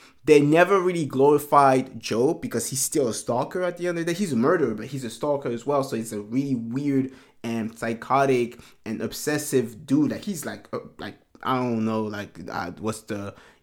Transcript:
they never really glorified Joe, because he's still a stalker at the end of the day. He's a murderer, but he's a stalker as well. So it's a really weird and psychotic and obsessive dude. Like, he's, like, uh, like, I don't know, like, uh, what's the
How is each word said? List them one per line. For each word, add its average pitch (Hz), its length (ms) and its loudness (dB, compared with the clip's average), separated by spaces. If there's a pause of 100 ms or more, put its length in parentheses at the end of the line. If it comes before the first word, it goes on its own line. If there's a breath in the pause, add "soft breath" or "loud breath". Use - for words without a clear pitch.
(260 loud breath)
they 147 160 10
never 175 380 6
really 175 260 0
glorified 135 920 4
Joe, 123 340 0
because 117 380 -6
he's 131 100 -4
still 135 280 0
a 107 40 -4
stalker 139 480 -4
at 175 160 -2
the 175 100 -4
end 170 120 -2
of 165 80 -2
the 170 40 0
day. 165 60 -2
He's 185 160 -2
a 113 40 0
murderer, 135 360 2
but 107 140 -10
he's 131 160 -8
a 113 80 -8
stalker 139 380 -4
as 120 180 -6
well. 143 160 2
So - 120 -6
it's 113 180 -8
a 104 60 -6
really 127 360 -4
weird 131 560 -2 (320 loud breath)
and 113 340 -6
psychotic 120 840 0 (280 loud breath)
and 110 160 -6
obsessive 131 840 -4
dude. 277 240 2
Like, 110 140 -6
he's, 170 240 -8
like, 95 260 -12
uh, 120 60 -6 (180)
like, 87 220 -14 (240)
I 127 140 0
don't 117 280 0
know, 110 180 0
like, 104 360 -8 (120)
uh, 85 280 -6
what's 107 220 -6
the 101 340 -10 (280 soft breath)